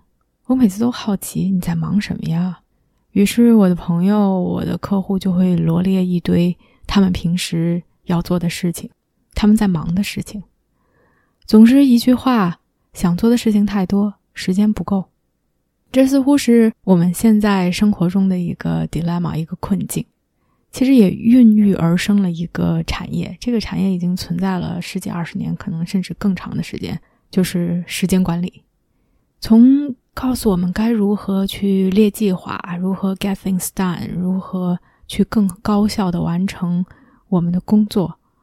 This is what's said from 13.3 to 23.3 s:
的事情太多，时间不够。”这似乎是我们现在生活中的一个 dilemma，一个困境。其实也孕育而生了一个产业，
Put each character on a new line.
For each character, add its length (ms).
的 80
事 120
情 140
太 220
多， 280
时 180
间 180
不 140
够。” 220
这 120
似 140
乎 180
是 360
我 140
们 180
现 260
在 300
生 220
活 180
中 180
的 80
一 180
个 340
dilemma， 480
一 80
个 160
困 260
境。 180
其 120
实 80
也 160
孕 480
育 160
而 240
生 240
了 80
一 180
个 360
产 320
业， 240